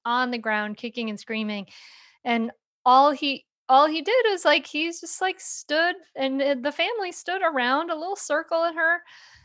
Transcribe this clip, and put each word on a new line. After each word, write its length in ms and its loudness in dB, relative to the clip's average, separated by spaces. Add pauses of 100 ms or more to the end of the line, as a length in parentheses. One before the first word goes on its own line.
on 260 0
the 80 -4
ground 380 -2
kicking 340 -8
and 80 -8
screaming, 480 -6 (580)
and 280 -2 (320)
all 260 8
he, 360 -4 (220)
all 180 8
he 160 -2
did 260 2
was, 160 -2
like, 220 4
he's 340 -6
just, 200 -12
like, 180 -2
stood 560 -2 (220)
and, 260 -2
uh, 180 2
the 120 -2
family 400 -4
stood 280 -6
around 500 0
a 60 -4
little 200 -6
circle 480 -2
in 100 -2
her 260 2 (440)